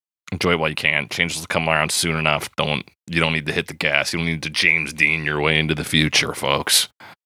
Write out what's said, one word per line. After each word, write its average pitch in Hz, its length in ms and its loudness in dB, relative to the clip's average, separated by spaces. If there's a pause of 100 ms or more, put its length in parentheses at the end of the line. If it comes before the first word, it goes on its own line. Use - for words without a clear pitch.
(320)
Enjoy 87 200 2
it 85 60 2
while 80 120 0
you 76 40 -6
can. 76 360 0
Changes 82 280 -2
will 80 80 -10
come 82 220 -2
around 78 240 2
soon 82 240 0
enough. 78 400 0
Don't, 76 280 -2 (220)
you 82 140 -2
don't 80 140 2
need 76 120 -4
to 73 60 -2
hit 82 160 -2
the 78 60 -14
gas. 73 380 0
You 87 60 -2
don't 85 80 0
need 80 160 -2
to 80 80 -6
James 78 420 0
Dean 78 320 0
your 76 140 0
way 78 180 2
into 78 200 2
the 73 80 -4
future, - 500 2
folks. - 540 0 (380)